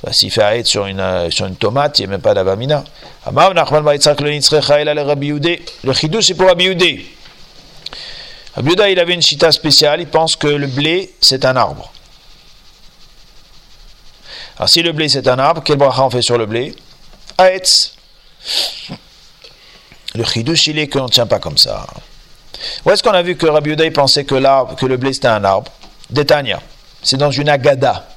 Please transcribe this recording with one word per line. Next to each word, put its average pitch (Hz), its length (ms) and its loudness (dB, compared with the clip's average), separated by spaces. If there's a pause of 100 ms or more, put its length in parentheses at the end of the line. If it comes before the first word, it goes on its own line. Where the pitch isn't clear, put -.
Bah, 110 100 -8
s'il - 160 0
fait 113 120 0
Haetz 110 260 0
sur 101 180 -2
une, 98 140 -8
euh, 90 300 -2
sur 101 160 -4
une 92 100 -8
tomate, 139 440 -2
il 98 40 -4
n'y 95 40 -6
a - 40 -10
même 98 100 -6
pas 107 120 2
d'Avamina. 117 500 0 (420)
Amav 185 280 2
Nachman 151 300 0
Bar 147 100 4
Yitzhak 143 280 2
le 147 80 -2
Nitzrecha, 147 520 2
il 151 60 -2
a 147 60 0
le 151 80 -2
Rabbi 143 260 -2
Yehuda. 147 220 -2 (340)
Le 131 100 0
Chidouche, 180 340 0
c'est 180 80 0
pour 185 120 4
Rabbi 180 180 4
Yehuda. 175 380 0 (1500)
Rabbi 127 140 -2
Yehuda, 196 200 2
il 185 100 2
avait 175 140 2
une 175 80 -2
chita 156 300 2
spéciale, 151 500 2
il 165 60 -8
pense 160 280 0
que - 120 -4
le 147 200 0
blé, 156 540 -2
c'est 131 240 2
un 131 100 4
arbre. - 360 -2 (2750)
Alors - 120 -2
si 170 140 2
le 170 80 -2
blé, 156 180 -2
c'est 135 180 0
un 127 120 2
arbre, 156 260 2
quel 151 120 0
bracha 135 260 2
on 131 60 2
fait 120 120 -2
sur 120 160 0
le 113 80 0
blé ? 113 300 -6 (640)
Haetz. 185 580 2 (2250)
Le 113 80 -4
Chidouche, 127 440 -2
il 151 120 -4
est 151 80 -2
qu'on 139 160 -4
ne 127 60 -8
tient 117 180 0
pas 101 120 -2
comme 76 180 -8
ça. - 280 -2 (960)
Où 175 80 2
est-ce 202 120 2
qu'on 226 80 2
a 180 100 2
vu 175 140 -2
que - 100 -2
Rabbi 151 240 2
Yehuda, 156 160 2
il 160 80 -2
pensait 143 300 2
que 139 120 -2
l'arbre, 135 400 2
que 135 100 -4
le 131 120 0
blé, 131 160 -2
c'était 127 140 -2
un 107 160 2
arbre ? 98 280 0 (380)
Détania. 135 500 0 (440)
C'est - 140 0
dans 143 140 2
une 143 160 -2
Agada. 135 680 2